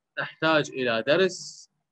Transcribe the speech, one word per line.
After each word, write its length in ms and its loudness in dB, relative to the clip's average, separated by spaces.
تحتاج 540 0
إلى 320 -2
درس 680 0